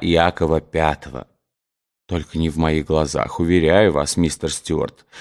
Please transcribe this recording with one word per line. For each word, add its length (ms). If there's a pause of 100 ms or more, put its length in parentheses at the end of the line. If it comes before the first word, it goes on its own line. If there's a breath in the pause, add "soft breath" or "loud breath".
Иакова 580
пятого". 680 (800)
"Только 320
не 100
в 80
моих 300
глазах, 520
уверяю 540
вас, 240
мистер 340
Стюарт. 540 (160 loud breath)